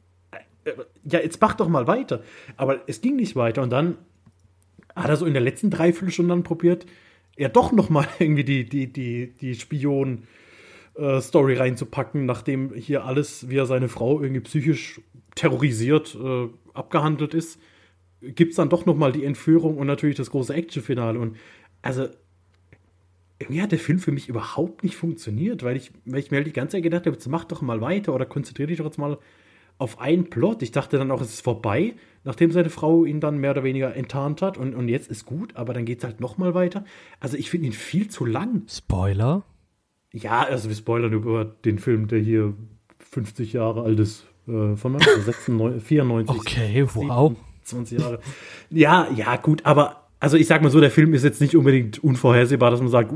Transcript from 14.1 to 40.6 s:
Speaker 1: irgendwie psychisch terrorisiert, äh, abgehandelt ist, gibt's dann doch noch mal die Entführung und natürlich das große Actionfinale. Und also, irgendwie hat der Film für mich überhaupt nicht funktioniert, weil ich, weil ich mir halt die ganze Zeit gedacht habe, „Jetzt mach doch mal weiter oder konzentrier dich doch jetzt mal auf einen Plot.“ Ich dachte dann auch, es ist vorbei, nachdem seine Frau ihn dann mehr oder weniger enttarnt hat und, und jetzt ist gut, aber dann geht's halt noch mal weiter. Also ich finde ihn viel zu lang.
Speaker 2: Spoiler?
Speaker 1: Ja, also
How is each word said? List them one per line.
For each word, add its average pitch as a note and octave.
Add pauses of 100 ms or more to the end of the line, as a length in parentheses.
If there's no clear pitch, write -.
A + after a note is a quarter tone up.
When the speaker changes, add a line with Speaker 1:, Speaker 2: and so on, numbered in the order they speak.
Speaker 1:
irgendwie C3
psychisch - (340)
terrorisiert, C3+
äh, B2+ (260)
abgehandelt D3+
ist, E3 (640)
gibt's E3
dann D#3
doch E3+
noch D#3+
mal C#3+
die C#3
Entführung D#3
und C#3
natürlich C#3+
das B2+
große C3
Actionfinale. B2
Und A2 (460)
also, C3 (1300)
irgendwie D#3+
hat G#3
der D#3+
Film E3
für D#3+
mich C#3
überhaupt -
nicht F3
funktioniert, E3
weil B2
ich, - (120)
weil C3
ich C#3+
mir C#3
halt C#3+
die D#3
ganze D#3
Zeit F3+
gedacht F3
habe, D#3
„Jetzt -
mach E3
doch -
mal A#2
weiter E3
oder B2+
konzentrier -
dich E3+
doch D#3
jetzt D3+
mal D3 (640)
auf B2
einen E3+
Plot.“ F#3+
Ich A#2
dachte C#3+
dann C3+
auch, B2+
es A2+
ist -
vorbei, B2 (280)
nachdem E3
seine E3+
Frau D#3+
ihn D3
dann D3
mehr C#3
oder C3
weniger C3
enttarnt C#3
hat G3
und, B2+
und A#2+
jetzt C3
ist A2
gut, E3
aber A#2+
dann A#2
geht's A#2+
halt A2+
noch B2
mal F3+
weiter. F3+ (340)
Also C3+
ich -
finde E3
ihn G#2+
viel F#3
zu -
lang. F3+
Speaker 2:
Spoiler? G2+ (680)
Speaker 1:
Ja, A2+
also A#2